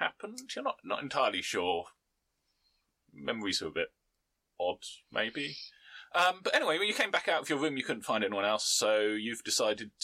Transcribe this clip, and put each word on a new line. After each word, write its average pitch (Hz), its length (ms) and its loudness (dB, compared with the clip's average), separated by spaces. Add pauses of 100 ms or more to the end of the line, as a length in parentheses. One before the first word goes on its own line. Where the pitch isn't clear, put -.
happened. 208 400 -4 (160)
You're - 80 -8
not, - 180 -2
not - 180 -4
entirely 131 420 0
sure. 87 420 0 (1300)
Memories 98 500 -4
are 82 60 -6
a - 20 -6
bit 82 220 -2 (640)
odd, 87 200 -2 (340)
maybe. 117 440 -4 (560)
Um, 180 300 4
but 180 140 0
anyway, 165 200 2
when 202 120 0
you 208 60 0
came 220 180 0
back - 160 0
out 160 140 2
of 101 60 -8
your 147 120 2
room, 151 160 0
you 131 80 -4
couldn't 117 180 -4
find 110 220 0
anyone 98 200 0
else, 107 240 2
so 107 320 4
you've 107 440 -2
decided 107 480 0 (120)